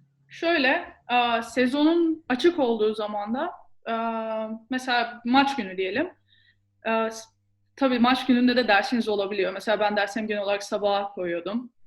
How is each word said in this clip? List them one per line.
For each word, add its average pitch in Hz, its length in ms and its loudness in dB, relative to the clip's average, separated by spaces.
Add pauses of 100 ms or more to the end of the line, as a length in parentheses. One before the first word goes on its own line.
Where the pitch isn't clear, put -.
(300)
Şöyle, 330 640 0 (180)
e, 240 300 2
sezonun 302 880 2
açık 311 300 2
olduğu 226 340 2
zaman 214 420 -4
da, 320 160 -4 (400)
e, - 20 -2 (760)
mesela 254 560 -2
maç 277 300 4
günü 190 220 -6
diyelim. 202 320 -2 (760)
E, 226 260 0
s-, - 180 -16 (460)
tabii 254 240 0
maç 254 260 4
gününde 247 300 4
de 240 120 2
dersiniz 214 400 2
olabiliyor. 196 460 -2
Mesela 196 260 -2
ben 208 180 2
dersimi 208 300 -2
genel 208 160 -4
olarak 202 200 -2
sabaha 202 460 -2
koyuyordum 180 640 -6 (140)